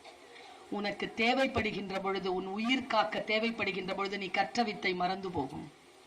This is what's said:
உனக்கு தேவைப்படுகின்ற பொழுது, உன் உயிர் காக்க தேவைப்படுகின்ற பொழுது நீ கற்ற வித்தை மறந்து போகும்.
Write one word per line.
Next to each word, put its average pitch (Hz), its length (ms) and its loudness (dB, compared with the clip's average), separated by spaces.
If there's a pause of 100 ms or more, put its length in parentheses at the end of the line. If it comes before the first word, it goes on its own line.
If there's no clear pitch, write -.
(720)
உனக்கு 202 440 -2
தேவைப்படுகின்ற 220 840 2
பொழுது, 381 320 0
உன் 370 120 0
உயிர் 254 420 0
காக்க 214 320 2
தேவைப்படுகின்ற 196 760 0
பொழுது 196 220 -2
நீ 196 120 -4
கற்ற 202 340 2
வித்தை 196 300 0
மறந்து 185 380 0
போகும். 151 400 -4 (360)